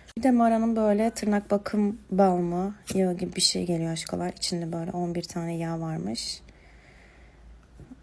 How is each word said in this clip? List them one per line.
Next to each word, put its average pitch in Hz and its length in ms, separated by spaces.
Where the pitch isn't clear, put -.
Bir 226 40
de 262 80
Mara'nın 226 460
böyle 214 340
tırnak 208 400
bakım 202 480
balmı, 185 640
yağı 185 200
gibi 175 220
bir 185 40
şey 185 260
geliyor 165 260
aşkolar. 175 360
İçinde 170 440
böyle 165 180
on 175 240
bir 170 80
tane 170 340
yağ 165 240
varmış. 165 600